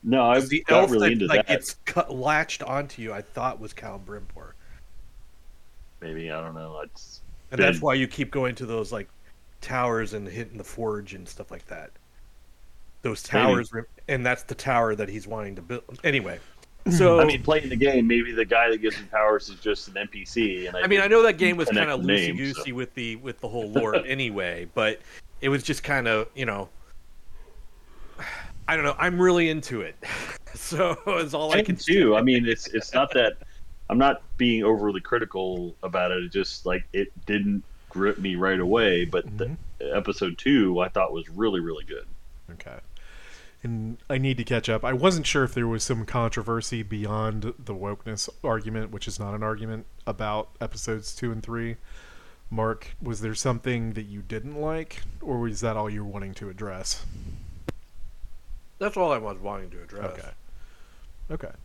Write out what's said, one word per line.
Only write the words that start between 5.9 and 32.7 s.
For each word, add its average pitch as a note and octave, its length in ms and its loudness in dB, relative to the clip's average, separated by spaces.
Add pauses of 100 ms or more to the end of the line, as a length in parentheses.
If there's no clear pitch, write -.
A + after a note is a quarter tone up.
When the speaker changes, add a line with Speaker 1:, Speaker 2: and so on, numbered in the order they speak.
Speaker 1:
Maybe, D#2+ 300 -8
I D#2 100 -6
don't E2 140 -10
know. D#2+ 260 -10
It's - 420 -14 (280)
Speaker 2:
And B2+ 100 0
that's C#3+ 180 6
Speaker 1:
been D3+ 80 0
Speaker 2:
why C3 80 6
you C3 140 4
keep C3 220 -4
going B2+ 260 0
to B2+ 100 -8
those, A2 260 -4
like, G2+ 160 -6 (520)
towers A#2 520 0
and G#2 160 -6
hitting A2 300 -10
the G2+ 60 -10
forge G#2 500 -6
and F#2 140 -14
stuff - 220 -14
like - 180 -14
that. E2 220 -12 (1120)
Those A2+ 300 -4
Speaker 1:
Maybe. B2+ 120 4
Speaker 2:
towers, A#2+ 280 4
re-, A2+ 100 -6 (260)
and C3 180 0
that's B2 180 0
the - 100 -8
tower A#2 420 2
that G#2 120 -2
he's G2+ 180 -10
wanting G#2+ 300 -8
to F#2 60 -14
build. A#2+ 200 -8 (220)
Anyway, C3+ 340 0 (460)
Speaker 3:
Hmm. F3+ 80 4
Speaker 2:
so E3+ 260 10
Speaker 1:
I D#3+ 60 10
mean, C#3 180 4
playing D3+ 260 2
the B2+ 80 -4
game, B2+ 300 6
maybe A#2+ 240 4
the A2+ 140 2
guy A#2 260 6
that A2+ 100 2
gives G#2+ 140 2
him G#2 140 -10
powers G#2+ 400 4
is F#2+ 100 -14
just G#2 300 -2
an F#2+ 80 -10
N G2+ 100 -6
P G2+ 180 -12
C, F#2 440 0
and F2+ 80 -6
I F2+ 60 0
Speaker 2:
I F#3 40 2
mean, G3 140 6
I G3 40 4
Speaker 1:
didn't G3+ 140 6
Speaker 2:
know A3+ 60 10
that G#3+ 120 6
game F3 200 4
was E3 120 2
Speaker 1:
connect G3+ 220 4
Speaker 2:
kinda - 100 0
Speaker 1:
the - 120 0
name, E2+ 240 2
Speaker 2:
loosey-goosey C3+ 340 -4 (440)
Speaker 1:
so. A2 40 -12
Speaker 2:
with B2+ 220 -10
the A#2+ 80 -6
whole A2 200 -4
lore A2 280 2
Speaker 1:
<laughs> - 100 2
Speaker 2:
anyway, G2 680 -2
but A2 280 2 (400)
it C3+ 80 2
was C#3 160 2
just - 180 -2
kinda, A#2 540 2
you C3+ 100 -2
know, G2+ 220 -4 (2000)
I D#3 80 4
don't D#3 80 2
know. C#3+ 140 2
I'm F3 220 2
really F3 280 8
into C#3+ 340 -2
it, D#2+ 140 -10 (300)
<laughs> - 280 -12
so E3+ 420 0 (220)
is D3+ 160 -4
all D#3 200 0
I G3+ 40 6
Speaker 1:
I G#3+ 40 4
Speaker 2:
can D3 120 2
Speaker 1:
am B2+ 60 -8
too. D#3+ 320 6
Speaker 2:
say. G#2+ 60 8
Speaker 1:
I A2+ 40 4
mean, B2 240 6
it's, A2+ 220 0
it's - 260 -4